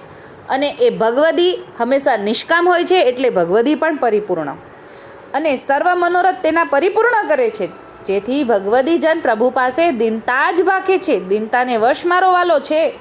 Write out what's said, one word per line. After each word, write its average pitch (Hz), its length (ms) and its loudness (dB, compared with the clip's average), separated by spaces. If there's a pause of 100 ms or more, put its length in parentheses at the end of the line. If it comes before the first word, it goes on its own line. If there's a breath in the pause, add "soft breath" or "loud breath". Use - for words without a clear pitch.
(500 loud breath)
અને 277 200 -2
એ 247 200 0
ભગવદી 302 680 2 (200)
હંમેશા 262 380 0
નિષ્કામ 330 520 0
હોય 349 140 2
છે, 359 180 2
એટલે 254 280 0
ભગવદી 196 460 2
પણ 311 200 -2
પરિપૂર્ણ 202 560 -2 (840 loud breath)
અને 302 220 -2
સર્વ 294 400 0
મનોરથ 359 480 2
તેના 320 200 2
પરિપૂર્ણ 415 640 0
કરે 254 220 2
છે. - 340 -8 (220)
જેથી 202 380 -2
ભગવદી 240 540 0
જન 320 220 0
પ્રભુ 247 300 0
પાસે 262 420 0
દીનતા 233 600 -2
જ 359 100 0
ભાખે 381 360 0
છે, 277 220 -2
દીનતાને 220 580 -2
વશ 254 280 0
મારો 359 260 2
વાલો 349 280 2
છે. 302 420 -2